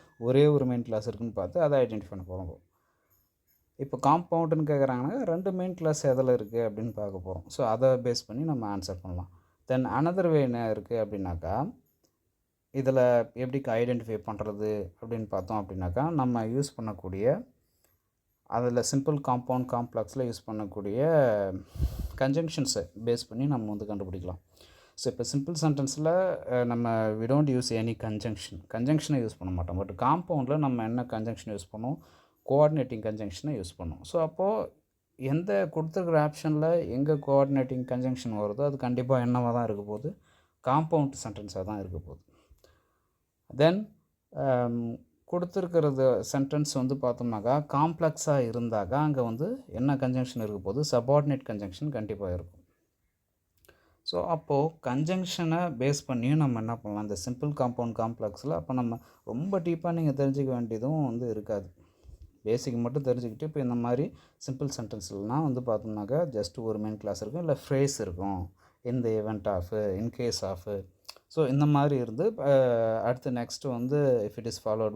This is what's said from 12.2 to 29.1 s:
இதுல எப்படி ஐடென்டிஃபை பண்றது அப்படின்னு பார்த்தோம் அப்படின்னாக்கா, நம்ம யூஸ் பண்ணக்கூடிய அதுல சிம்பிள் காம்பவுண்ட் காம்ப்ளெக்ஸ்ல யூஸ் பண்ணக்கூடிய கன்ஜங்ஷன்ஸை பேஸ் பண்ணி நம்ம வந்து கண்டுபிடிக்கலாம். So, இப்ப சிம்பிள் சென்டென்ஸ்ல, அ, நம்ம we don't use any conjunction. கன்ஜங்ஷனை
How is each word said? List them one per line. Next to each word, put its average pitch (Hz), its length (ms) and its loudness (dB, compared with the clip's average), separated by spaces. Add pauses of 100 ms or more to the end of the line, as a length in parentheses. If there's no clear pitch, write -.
இதுல 123 600 4
எப்படி 127 520 0
ஐடென்டிஃபை 113 420 -2
பண்றது 104 640 -2 (100)
அப்படின்னு 113 260 -6
பார்த்தோம் 98 400 -4
அப்படின்னாக்கா, 95 440 0
நம்ம 123 360 2
யூஸ் 135 300 -2
பண்ணக்கூடிய 110 680 -2 (960)
அதுல 123 380 0
சிம்பிள் 139 400 0
காம்பவுண்ட் 127 520 0
காம்ப்ளெக்ஸ்ல 120 600 -2
யூஸ் - 140 -14
பண்ணக்கூடிய 104 540 -4 (1160)
கன்ஜங்ஷன்ஸை 139 680 0 (180)
பேஸ் 117 240 0
பண்ணி 123 180 -4
நம்ம 110 280 -2
வந்து 104 100 -6
கண்டுபிடிக்கலாம். 92 540 -6 (560)
So, - 180 -4
இப்ப 120 120 -4 (120)
சிம்பிள் 143 240 -2
சென்டென்ஸ்ல, 147 460 0 (460)
அ, 123 120 4
நம்ம 117 440 2
we 110 180 -2
don't 147 200 4
use 127 240 2
any 113 240 0
conjunction. 107 760 -6
கன்ஜங்ஷனை 135 560 2